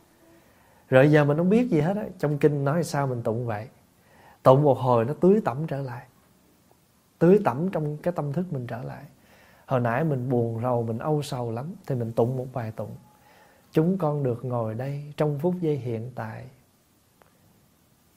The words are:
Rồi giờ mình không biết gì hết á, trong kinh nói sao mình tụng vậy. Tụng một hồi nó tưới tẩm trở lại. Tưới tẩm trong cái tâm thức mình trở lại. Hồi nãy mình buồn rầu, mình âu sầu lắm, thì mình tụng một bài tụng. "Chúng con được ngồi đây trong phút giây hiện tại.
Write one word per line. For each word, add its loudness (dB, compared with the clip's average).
Rồi 8
giờ 6
mình 2
không 2
biết 4
gì 2
hết 0
á, -6
trong -2
kinh 2
nói 0
sao -2
mình -4
tụng -2
vậy. -6
Tụng 8
một 6
hồi 2
nó -4
tưới 4
tẩm -4
trở -6
lại. -12
Tưới 8
tẩm 0
trong -4
cái -4
tâm -4
thức -4
mình -6
trở -10
lại. -14
Hồi 0
nãy 0
mình -2
buồn 0
rầu, 0
mình -4
âu -2
sầu -6
lắm, -8
thì -2
mình -4
tụng 0
một -6
bài -6
tụng. -10
"Chúng 2
con -2
được -2
ngồi -4
đây -10
trong 0
phút -2
giây -2
hiện -8
tại. -10